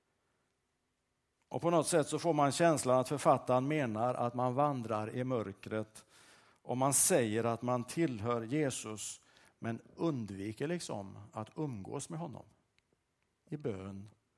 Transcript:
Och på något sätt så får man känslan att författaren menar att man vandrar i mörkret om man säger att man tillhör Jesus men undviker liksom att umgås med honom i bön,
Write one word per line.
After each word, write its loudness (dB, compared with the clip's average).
Och -6
på 2
något 4
sätt 4
så -2
får 0
man 4
känslan 4
att 0
författaren 4
menar 0
att -2
man 0
vandrar 0
i -4
mörkret -4
om -4
man 2
säger 4
att 0
man 0
tillhör 0
Jesus -4
men -6
undviker -4
liksom -8
att -8
umgås -8
med -8
honom -10
i -10
bön, -8